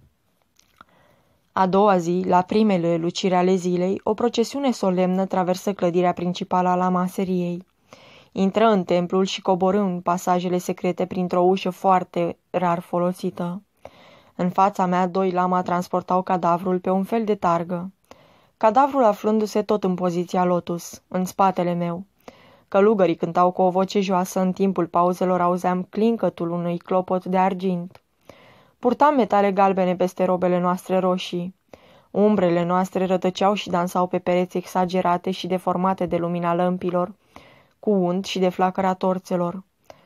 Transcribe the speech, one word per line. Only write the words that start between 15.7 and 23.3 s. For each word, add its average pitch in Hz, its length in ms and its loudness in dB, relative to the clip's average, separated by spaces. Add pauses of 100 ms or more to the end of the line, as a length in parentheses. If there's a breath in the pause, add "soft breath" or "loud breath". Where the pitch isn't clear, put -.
cadavrul 180 560 0
pe 185 120 -4
un 190 120 2
fel 226 220 -2
de 208 100 0
targă. 175 580 -2 (640 soft breath)
Cadavrul 262 480 4
aflându-se 214 580 0
tot 202 220 0
în 185 100 0
poziția 180 500 -2
lotus, 175 640 -2
în 185 160 -4
spatele 185 480 0
meu. 175 320 -4 (640 loud breath)
Călugării 190 480 4
cântau 180 340 2